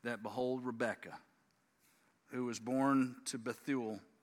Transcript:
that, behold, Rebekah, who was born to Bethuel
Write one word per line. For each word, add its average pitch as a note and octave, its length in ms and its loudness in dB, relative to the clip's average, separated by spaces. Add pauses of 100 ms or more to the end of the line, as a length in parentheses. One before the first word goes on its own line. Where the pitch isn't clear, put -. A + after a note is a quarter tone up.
that, A#2 180 -2
behold, B2+ 460 -2
Rebekah, A2+ 500 -2 (1160)
who B2+ 140 0
was A2+ 120 -4
born C3 560 4 (120)
to C3 120 -4
Bethuel A#2 640 -2 (220)